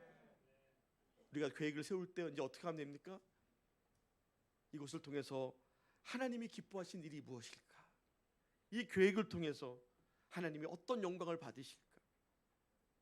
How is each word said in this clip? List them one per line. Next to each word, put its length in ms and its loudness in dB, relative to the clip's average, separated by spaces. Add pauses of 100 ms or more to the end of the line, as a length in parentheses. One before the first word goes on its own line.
(1300)
우리가 180 2
계획을 320 0
세울 300 -2
때 160 -2
이제 140 -2
어떻게 240 -2
하면 100 0
됩니까? 440 -8 (1500)
이것을 280 -6
통해서 560 -2 (460)
하나님이 460 0
기뻐하신 560 -6
일이 160 -8
무엇일까? 680 -12 (880)
이 140 0
계획을 420 8
통해서 520 -2 (500)
하나님이 360 -2
어떤 360 0
영광을 360 2
받으실까? 600 -12 (1000)